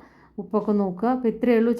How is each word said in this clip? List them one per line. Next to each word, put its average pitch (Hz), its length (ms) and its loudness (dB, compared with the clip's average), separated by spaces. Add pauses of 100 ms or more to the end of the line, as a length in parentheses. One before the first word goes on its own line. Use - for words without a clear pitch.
(440)
ഉപ്പൊക്കെ 208 400 0
നോക്കുക. 185 320 -4
അപ്പോൾ 247 180 -2
ഇത്രയേ 233 280 2
ഉള്ളൂ 233 180 2